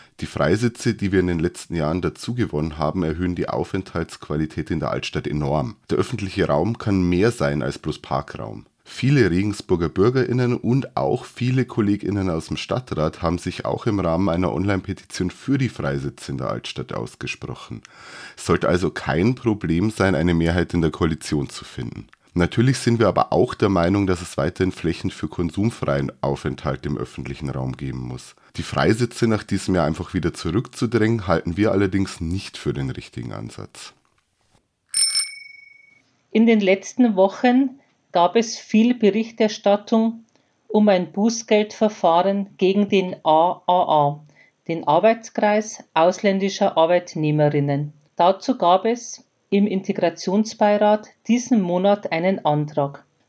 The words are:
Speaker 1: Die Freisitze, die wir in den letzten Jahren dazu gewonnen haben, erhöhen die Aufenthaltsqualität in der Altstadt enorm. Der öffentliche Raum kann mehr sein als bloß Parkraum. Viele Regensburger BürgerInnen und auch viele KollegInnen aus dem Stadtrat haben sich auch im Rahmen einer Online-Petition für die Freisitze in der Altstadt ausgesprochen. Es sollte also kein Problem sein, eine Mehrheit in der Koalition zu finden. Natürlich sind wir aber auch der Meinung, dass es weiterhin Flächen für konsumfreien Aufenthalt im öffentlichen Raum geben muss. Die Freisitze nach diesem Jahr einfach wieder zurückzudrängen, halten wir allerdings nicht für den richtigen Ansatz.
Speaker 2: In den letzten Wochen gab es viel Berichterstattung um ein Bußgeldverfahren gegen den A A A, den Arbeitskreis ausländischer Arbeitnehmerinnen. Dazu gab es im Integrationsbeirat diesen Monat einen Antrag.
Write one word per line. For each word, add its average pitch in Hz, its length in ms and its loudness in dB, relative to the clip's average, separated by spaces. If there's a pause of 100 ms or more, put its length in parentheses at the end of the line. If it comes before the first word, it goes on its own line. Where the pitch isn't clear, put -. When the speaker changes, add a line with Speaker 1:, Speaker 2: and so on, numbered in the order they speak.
(180)
Speaker 1:
Die - 80 -8
Freisitze, 110 680 0
die 98 180 -2
wir 95 80 4
in 90 80 2
den 87 120 0
letzten - 360 -4
Jahren 80 260 0
dazu 90 340 -6
gewonnen 80 420 -2
haben, 78 240 -2
erhöhen 85 320 -2
die 87 160 -4
Aufenthaltsqualität 80 1200 -6
in 85 100 -2
der 69 120 -4
Altstadt - 340 -6
enorm. 71 500 -2 (140)
Der - 80 0
öffentliche 98 480 -2
Raum 87 320 0
kann 98 320 0
mehr 92 220 2
sein 73 320 -2
als 71 160 -6
bloß 76 200 -8
Parkraum. 55 680 -8 (160)
Viele 123 480 2
Regensburger 90 580 0
BürgerInnen 123 680 0
und 127 400 -2
auch - 280 -2
viele 127 400 -2
KollegInnen 101 640 -2
aus 82 180 -4
dem 82 100 -6
Stadtrat 80 640 -4
haben 85 160 0
sich - 260 -8
auch - 220 -2
im 104 120 0
Rahmen 87 300 0
einer 85 240 0
Online-Petition 92 800 -4
für - 260 -4
die 127 120 -2
Freisitze 69 640 -6
in 67 60 -6
der 62 120 -4
Altstadt - 440 -8
ausgesprochen. - 880 -10 (560)
Es - 80 -16
sollte - 240 0
also 87 220 0
kein 87 420 0
Problem 101 560 0
sein, 95 240 2
eine 85 220 2
Mehrheit 85 400 2
in 85 60 2
der 80 100 2
Koalition 78 580 -2
zu - 160 -16
finden. - 420 -12 (280)
Natürlich 117 440 2
sind 117 200 2
wir 110 80 6
aber - 240 2
auch 92 220 2
der 107 160 0
Meinung, 95 380 2
dass 90 140 0
es - 160 -10
weiterhin 90 340 -2
Flächen 82 400 -4
für - 160 -8
konsumfreien 78 840 -2 (100)
Aufenthalt 69 680 -4
im 71 100 -4
öffentlichen 67 520 -8
Raum 65 280 -6
geben 65 220 -8
muss. 64 360 -12 (200)
Die 85 80 -8
Freisitze 110 640 0
nach 110 160 0
diesem 95 320 -2
Jahr 85 100 4
einfach 82 300 -4
wieder 87 180 -2
zurückzudrängen, 110 920 -2
halten 85 300 0
wir 104 140 2
allerdings 98 500 0
nicht 87 360 -6
für - 160 -4
den 67 160 -4
richtigen 57 440 -12
Ansatz. - 600 -14 (2500)
Speaker 2:
In 226 160 6
den 226 120 6
letzten 202 560 2
Wochen 247 640 2 (320)
gab 175 240 2
es 226 220 0
viel 233 380 2
Berichterstattung 220 1300 0 (440)
um 208 220 4
ein 180 220 2
Bußgeldverfahren 202 1400 2 (100)
gegen 196 320 2
den 185 340 0
A 160 440 4
A 156 400 4
A, 147 160 -4 (440)
den 165 200 -4
Arbeitskreis 214 960 2 (100)
ausländischer 190 840 2
Arbeitnehmerinnen. 151 1160 2 (220)
Dazu 190 420 2
gab 185 280 4
es 240 380 -4 (260)
im 202 180 4
Integrationsbeirat 208 1400 0 (200)
diesen 240 340 2
Monat 190 500 2
einen 175 320 0
Antrag. 147 600 0 (260)